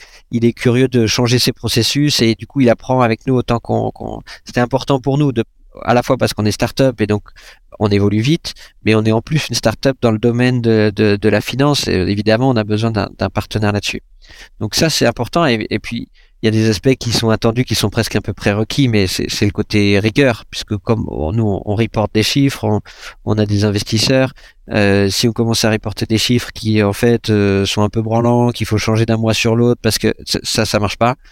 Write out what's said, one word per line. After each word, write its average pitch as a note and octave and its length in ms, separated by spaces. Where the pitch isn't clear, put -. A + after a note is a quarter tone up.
il A#2 140
est A#2 80
curieux B2+ 360
de A#2+ 180
changer B2 320
ses B2 140
processus C#3 680
et A2+ 140
du - 120
coup, - 140
il B2 80
apprend B2+ 320
avec A2+ 260
nous C3 80
autant A#2 260
qu'on, A2 320
qu'on, A2 280
c'était - 160
important B2+ 400
pour C3+ 160
nous C#3+ 160
de, A#2 100
à - 120
la A#2+ 80
fois C3 140
parce A#2 180
qu'on G#2+ 100
est G#2+ 60
start-up B2 500
et G#2+ 60
donc G#2 160
on G#2+ 100
évolue G2+ 320
vite, D3 340
mais G#2+ 120
on G#2+ 80
est A2+ 80
en A2 100
plus - 260
une B2 60
start-up A#2 460
dans A#2+ 100
le G#2+ 80
domaine B2 420
de, A2 320
de, G#2 220
de G#2 140
la G#2 120
finance. C#3 460
Et F2+ 60
évidemment, G#2 580
on B2 60
a G#2+ 80
besoin G#2+ 260
d'un, G#2+ 260
d'un G2 140
partenaire G#2 400
là-dessus. G#2 320
Donc G#2+ 160
ça, - 160
c'est C3+ 160
important. B2 400
Et, A2+ 240
et G#2 80
puis, - 300
il - 40
y - 20
a - 40
des A2 160
aspects C3 260
qui A#2 160
sont A2 200
attendus, A2+ 340
qui - 100
sont G#2 160
presque - 260
un G#2 40
peu G#2 120
prérequis, A2 560
mais G#2 180
c'est, - 220
c'est - 160
le G#2 60
côté G2+ 480
rigueur, A2+ 520
puisque - 260
comme G#2+ 320
on, C#2+ 240
nous, A2+ 140
on, G2 180
on G#2 100
reporte G#2+ 400
des A2 80
chiffres, C#3 420
on, G#2+ 160
on G#2+ 140
a G#2+ 80
des G#2 180
investisseurs. A#2 680
Euh, G2+ 380
si G2 180
on A2+ 60
commence A2+ 320
à A2 60
reporter G#2+ 360
des A2+ 120
chiffres - 340
qui, G#2+ 300
en G2+ 100
fait, A#2+ 380
euh, G2 360
sont - 160
un G#2 60
peu A2+ 140
branlants, A#2+ 480
qu'il A2+ 160
faut A2 120
changer A2 280
d'un A2+ 100
mois A2 180
sur A2+ 220
l'autre, A#2+ 260
parce A2 160
que A2 160
ça, - 180
ça, - 220
ça G#2+ 140
marche G2+ 180
pas, A#2+ 200